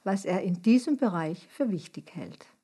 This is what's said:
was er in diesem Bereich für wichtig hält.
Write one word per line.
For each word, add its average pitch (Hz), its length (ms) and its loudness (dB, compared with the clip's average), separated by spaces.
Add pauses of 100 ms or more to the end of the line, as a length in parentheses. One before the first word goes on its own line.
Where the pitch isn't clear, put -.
was 196 220 -2
er 175 180 0
in 175 180 -2
diesem 247 360 4
Bereich 175 520 -2
für 254 220 -2
wichtig 156 420 -8
hält. - 320 -14 (180)